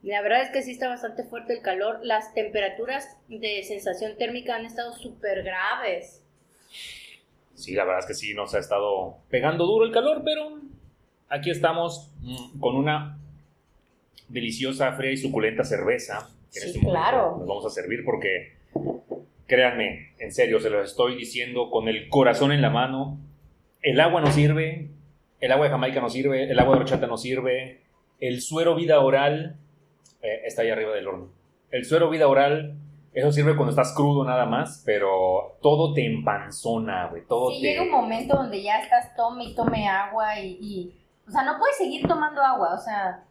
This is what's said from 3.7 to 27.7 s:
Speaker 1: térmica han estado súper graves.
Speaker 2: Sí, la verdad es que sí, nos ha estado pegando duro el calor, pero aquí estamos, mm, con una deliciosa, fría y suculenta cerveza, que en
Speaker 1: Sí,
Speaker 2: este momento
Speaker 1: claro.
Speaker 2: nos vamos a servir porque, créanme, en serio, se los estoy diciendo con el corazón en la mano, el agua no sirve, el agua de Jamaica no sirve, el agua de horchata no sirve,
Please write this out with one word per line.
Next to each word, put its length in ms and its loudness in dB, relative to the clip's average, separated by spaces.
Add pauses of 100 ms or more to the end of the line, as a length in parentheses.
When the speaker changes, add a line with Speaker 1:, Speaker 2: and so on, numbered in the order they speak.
Speaker 1:
térmica 380 -4
han 80 -8
estado 280 -10
súper 520 -6
graves. 800 -4 (1300)
Speaker 2:
Sí, 200 -12
la 100 2
verdad 160 0
es 60 -10
que 80 -8
sí, 200 -10
nos 200 -6
ha 40 2
estado 600 -2 (120)
pegando 360 0
duro 200 4
el 60 -6
calor, 320 2
pero 340 -4 (680)
aquí 220 -4
estamos, 680 -2
mm, 400 -14
con 160 0
una 420 -2 (1080)
deliciosa, 640 -2
fría 200 -4
y 40 -2
suculenta 480 -2
cerveza, 640 -2 (240)
que 80 -14
en 40 -10
Speaker 1:
Sí, 60 -8
Speaker 2:
este 100 -4
momento 200 2
Speaker 1:
claro. 380 2
Speaker 2:
nos 100 -10
vamos 180 -4
a 40 -4
servir 340 -6
porque, 520 -4 (920)
créanme, 720 2
en 140 -10
serio, 280 2
se 100 0
los 200 0
estoy 260 0
diciendo 540 -6
con 180 0
el 200 -4
corazón 440 4
en 100 4
la 80 4
mano, 480 -2 (640)
el 180 4
agua 200 6
no 120 4
sirve, 580 2 (500)
el 120 2
agua 140 6
de 40 2
Jamaica 300 0
no 100 -2
sirve, 400 0
el 80 4
agua 160 6
de 60 6
horchata 260 0
no 100 -4
sirve, 680 -4 (380)